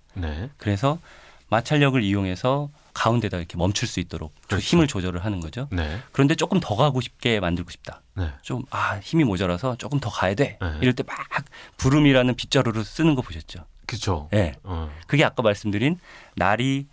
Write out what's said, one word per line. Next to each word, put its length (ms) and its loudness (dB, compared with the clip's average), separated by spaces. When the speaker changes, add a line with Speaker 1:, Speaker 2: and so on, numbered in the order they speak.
Speaker 1:
네. 440 -6
Speaker 2:
그래서 420 0
마찰력을 540 4
이용해서 680 0
가운데다 440 0
이렇게 200 -8
멈출 300 0
수 120 -6
있도록 420 -8
조-, 60 -20
Speaker 1:
그렇죠. 180 -2
Speaker 2:
힘을 220 4
조절을 360 -4
하는 160 -4
거죠. 320 -8
Speaker 1:
네. 280 -2
Speaker 2:
그런데 240 4
조금 240 0
더 160 -2
가고 260 2
싶게 380 0
만들고 320 -2
싶다. 300 -16
Speaker 1:
네. 140 -4
Speaker 2:
좀, 300 -6
아, 280 -2
힘이 240 2
모자라서 540 0
조금 220 -4
더 100 -6
가야 260 0
돼. 260 -2
Speaker 1:
네. 200 -4
Speaker 2:
이럴 120 4
때 100 -6
막 140 -14
부름이라는 580 4
빗자루를 480 0
쓰는 320 2
거 60 0
보셨죠? 440 -12
Speaker 1:
그쵸. 460 -4
Speaker 2:
예. 200 2
Speaker 1:
어. 280 -6
Speaker 2:
그게 160 4
아까 180 0
말씀드린 560 0
날이, 580 0